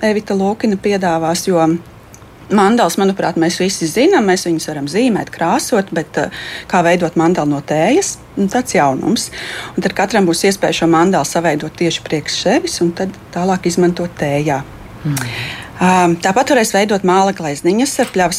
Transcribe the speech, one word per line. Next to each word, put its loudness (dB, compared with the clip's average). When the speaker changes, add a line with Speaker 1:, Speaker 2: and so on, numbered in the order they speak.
Speaker 1:
Evita 0
Lūkina 0
piedāvās, 0
jo 2
mandalas, 4
manuprāt, 0
mēs 0
visi -2
zinām, 2
mēs 0
viņus -2
varam -6
zīmēt, 0
krāsot, 0
bet, -4
eh, -6
kā 2
veidot 2
mandalu 2
no -6
tējas, 0
nu, 0
tāds -2
jaunums. 0
Un -2
tad -2
katram 2
būs 0
iespēja 0
šo 4
mandalu 2
saveidot -2
tieši -2
priekš -4
sevis 0
un 0
tad -6
tālāk -2
izmantot 0
tējā. -2
Speaker 2:
Mm. -2
Speaker 1:
Ā, 2
tāpat 2
varēs 2
veidot 0
māla 4
glezniņas -2
ar 0
pļavas 0